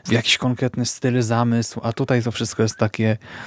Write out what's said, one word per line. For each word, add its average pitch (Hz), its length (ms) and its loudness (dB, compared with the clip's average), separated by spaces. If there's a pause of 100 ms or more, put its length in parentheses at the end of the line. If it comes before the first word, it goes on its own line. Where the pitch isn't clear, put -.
w - 80 -2
jakiś - 260 0
konkretny 127 480 -2
styl, 127 360 0
zamysł, 117 600 2
a 117 100 -2
tutaj 127 300 2
to 117 100 -2
wszystko - 300 -2
jest 110 140 0
takie: 110 400 0 (300)